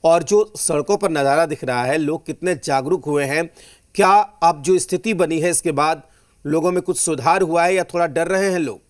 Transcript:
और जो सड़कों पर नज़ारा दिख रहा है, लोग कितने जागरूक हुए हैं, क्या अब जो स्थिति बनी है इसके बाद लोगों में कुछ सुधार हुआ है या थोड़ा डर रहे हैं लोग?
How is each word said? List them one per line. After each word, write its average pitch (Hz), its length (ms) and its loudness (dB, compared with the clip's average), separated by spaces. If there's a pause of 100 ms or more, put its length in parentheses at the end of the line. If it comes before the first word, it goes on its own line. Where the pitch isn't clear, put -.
और 165 180 4
जो 208 340 2
सड़कों 165 400 0
पर 196 140 -2
नज़ारा 147 360 2
दिख 151 180 -8
रहा 123 200 -2
है, 139 140 0
लोग 156 280 -4
कितने 170 280 -4 (100)
जागरूक 147 400 -2
हुए 147 200 -2
हैं, 156 260 -2 (440)
क्या 190 180 4 (300)
अब 160 200 2
जो 180 160 2
स्थिति 214 360 -4
बनी 165 260 0
है 175 100 0
इसके 160 220 -2
बाद 151 300 0 (440)
लोगों 160 260 0
में 180 100 -2
कुछ 180 160 -4
सुधार 165 440 0
हुआ 170 220 0
है 185 100 2
या 180 100 0
थोड़ा 170 220 -2
डर 165 200 -2
रहे 190 240 0
हैं 180 80 -2
लोग? 123 320 -4